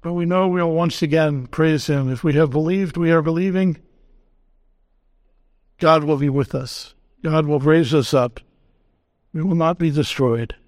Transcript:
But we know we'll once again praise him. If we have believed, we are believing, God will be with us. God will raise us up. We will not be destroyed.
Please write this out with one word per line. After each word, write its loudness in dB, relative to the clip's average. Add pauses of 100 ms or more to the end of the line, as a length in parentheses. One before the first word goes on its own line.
But -6
we -2
know 2
we'll 0
once 0
again 0
praise 0
him. 0
If -6
we 0
have 2
believed, -2
we 2
are 2
believing, 0 (2000)
God 4
will 0
be 0
with -2
us. -10 (280)
God 0
will 0
raise 2
us 0
up. 0 (920)
We -6
will 0
not 0
be 0
destroyed. -2 (140)